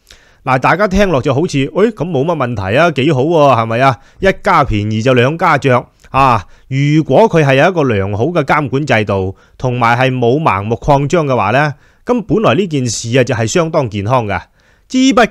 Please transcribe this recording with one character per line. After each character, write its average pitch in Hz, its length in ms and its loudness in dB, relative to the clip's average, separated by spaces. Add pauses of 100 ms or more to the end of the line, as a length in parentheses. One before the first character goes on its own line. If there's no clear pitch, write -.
(440)
嗱， 135 140 0
大 147 180 2
家 208 100 0
聽 190 220 2
落 139 140 0
就 143 100 0
好 131 140 0
似， 147 100 -4 (160)
「誒， 220 220 2
咁 175 160 -8
冇 135 120 -2
乜 165 140 -2
問 123 180 -4
題 98 220 -2
啊， 170 140 2
幾 147 220 0
好 127 100 0
喎， 147 340 2
係 113 100 0
咪 113 140 -2
啊？ 135 160 2 (240)
一 190 80 2 (140)
家 175 200 2
便 110 280 -2
宜 110 100 -2
就 131 140 2
兩 131 240 2
家 170 180 0
着。」 131 300 0 (240)
啊， 127 340 2 (240)
如 147 340 0
果 165 260 2
佢 165 140 2
係 139 120 2
有 151 160 2
一 - 20 -6
個 165 100 -2
良 104 300 -2
好 104 140 -2
嘅 165 180 -2
監 151 240 -2
管 139 160 -4
制 113 220 0
度， 98 280 -2 (220)
同 123 220 -4
埋 117 200 2
係 131 160 2
冇 123 240 0
盲 104 240 0
目 110 140 -4
擴 143 300 0
張 160 200 0
嘅 131 80 0
話 104 180 0
呢， 143 220 0 (300)
咁 247 180 -2
本 202 200 -2
來 127 120 2
呢 196 120 0
件 139 200 -4
事 117 320 -2
啊， 127 60 4
就 123 100 -4
係 113 120 -2
相 165 240 -2
當 147 180 -2
健 98 160 -6
康 117 220 -2
嘅。 92 120 -4 (480)
只 262 280 0
不 233 160 4